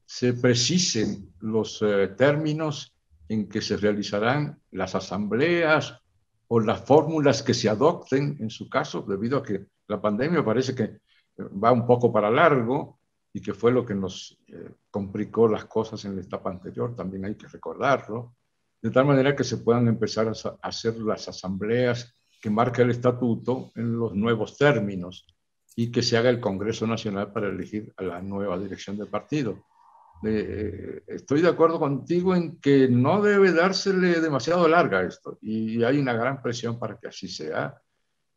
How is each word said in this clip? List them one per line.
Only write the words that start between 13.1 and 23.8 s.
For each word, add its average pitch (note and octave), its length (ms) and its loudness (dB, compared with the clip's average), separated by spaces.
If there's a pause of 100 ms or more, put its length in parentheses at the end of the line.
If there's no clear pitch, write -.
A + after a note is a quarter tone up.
y F#2+ 80 -8
que G2+ 120 -8
fue A#2+ 160 2
lo B2 140 2
que A2 100 -6
nos, F#2+ 440 -8 (100)
eh, E2+ 220 -18 (200)
complicó G#2 560 0
las G#2+ 200 0
cosas A2 400 -6
en G2 100 -8
la F2+ 60 -8
etapa F#2+ 280 -8
anterior, A#2+ 460 -8
también F#2+ 300 -8
hay G#2 80 -6
que - 140 -20
recordarlo, A2+ 880 -4 (460)
de A2+ 80 -2
tal C3 140 4
manera C#3+ 320 4
que B2+ 80 0
se - 140 -4
puedan A#2+ 300 2
empezar A2 400 0
a G#2+ 60 -4
sa-, - 280 -8
a F#2+ 60 -8
hacer A2+ 300 -4
las G#2+ 300 -4
asambleas A#2 880 -2 (240)
que A2 80 -8
marca A#2+ 320 2
el B2 100 6
estatuto B2 840 -2
en A#2 240 -4